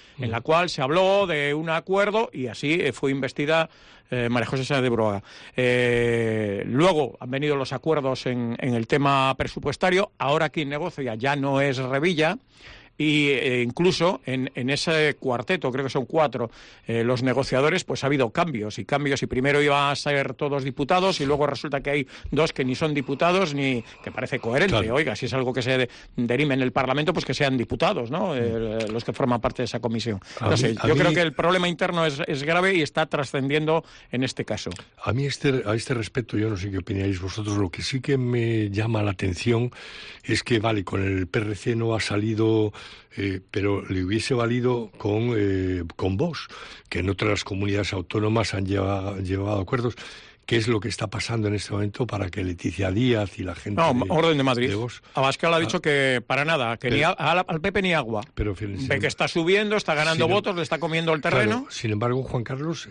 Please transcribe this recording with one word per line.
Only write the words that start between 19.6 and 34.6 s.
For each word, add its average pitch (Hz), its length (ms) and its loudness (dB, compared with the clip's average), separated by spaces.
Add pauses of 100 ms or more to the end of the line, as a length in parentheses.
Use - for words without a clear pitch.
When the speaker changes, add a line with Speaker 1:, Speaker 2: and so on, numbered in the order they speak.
Speaker 1:
iban 143 280 4
a 135 40 0
ser 139 400 -2
todos 143 280 -2
diputados, 170 560 2
y 143 60 0
luego 143 220 2
resulta 135 340 -4
que 143 80 -4
hay 143 180 0 (220)
dos 156 240 2
que 143 100 -2
ni 127 120 0
son 156 180 0
diputados, 147 600 0
ni, 135 280 0 (200)
que 98 80 -10
parece 127 260 -6
coherente. 135 400 2
Speaker 2:
Claro. 110 160 0
Speaker 1:
Oiga, 139 220 0
si 131 100 -6
es 127 80 -4
algo 127 180 0
que 123 120 -2
se 131 120 0
de-, 127 140 0 (260)
derime 127 380 0
en 131 80 0
el 127 100 0
Parlamento, 143 420 0
pues 165 120 -2
que 135 80 -2
sean 131 240 2
diputados, 127 540 -2
¿no? 185 160 -2
Speaker 2:
Mm. 147 100 -2
Speaker 1:
Eh, 113 540 -2
los 117 120 -4
que - 80 -6
forman 123 300 0
parte 131 220 -2
de - 20 -2
esa 113 140 -4
comisión. 113 400 -2 (200)
Speaker 2:
A 113 60 -2
Speaker 1:
No 110 60 4
Speaker 2:
mí, - 60 4
Speaker 1:
sé, 113 200 2
Speaker 2:
a - 100 -2
Speaker 1:
yo 156 80 6
creo 160 140 4
Speaker 2:
mí 156 60 2
Speaker 1:
que 175 60 2
el 160 120 0
problema 180 340 2
interno 175 380 0
es, 147 220 -2
es 139 160 -4
grave 180 320 2
y 160 80 4
está 156 240 0
trascendiendo 151 760 0 (280)
en 127 120 0
este - 220 -4
caso. 101 240 -6 (340)